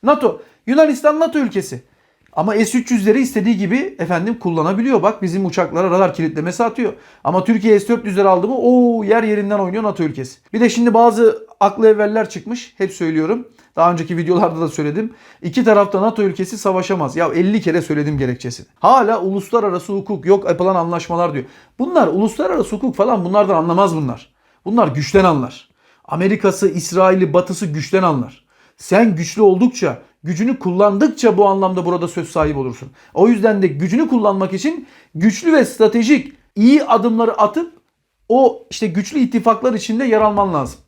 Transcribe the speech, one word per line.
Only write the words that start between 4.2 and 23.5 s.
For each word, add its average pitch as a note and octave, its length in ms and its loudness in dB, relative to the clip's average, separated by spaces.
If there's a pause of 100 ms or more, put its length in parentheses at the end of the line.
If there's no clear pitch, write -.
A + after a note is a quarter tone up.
kullanabiliyor. F#3+ 640 0
Bak G#3+ 200 0
bizim F#3+ 240 -2
uçaklara F3 460 -2
radar F#3 220 2
kilitlemesi E3 500 -4
atıyor. A3+ 300 -4 (300)
Ama F3+ 200 0
Türkiye G#3+ 360 4
S G3+ 80 -6
dört A#3 180 0
yüzleri G3 220 0
aldı F#3 200 2
mı, C4 100 -2
oo, A#3+ 460 2
yer A3+ 200 2
yerinden G#3 360 -2
oynuyor G3 240 -4
nato G3+ 200 -4
ülkesi. C3+ 360 -8 (140)
Bir A3 80 0
de A#3+ 80 6
şimdi A#3+ 240 2
bazı A3+ 540 4 (120)
aklı G#3 280 2
evveller G#3+ 420 2
çıkmış. - 480 -12
Hep F#3+ 140 -4
söylüyorum. E3 560 -2 (280)
Daha E3+ 160 4
önceki E3 260 -4
videolarda E3+ 440 0
da E3+ 60 -2
söyledim. E3 460 -6 (280)
İki E3+ 220 -2
tarafta G3+ 380 2
nato A3 200 -2
ülkesi F#3+ 360 -4
savaşamaz. F#3 580 -2
Ya E3 200 0
elli F#3 260 0
kere E3+ 200 0
söyledim D3 360 -4
gerekçesini. B2 500 -6 (120)
Hala A3 420 2
uluslararası G3 720 -4
hukuk, G3 320 -6
yok F#3+ 200 2
yapılan F3+ 300 0
anlaşmalar E3+ 580 -2
diyor. C#3 120 -6 (340)
Bunlar D4 280 2
uluslararası A3 680 -2
hukuk G3+ 200 -6
falan, G3+ 300 0
bunlardan G3 300 2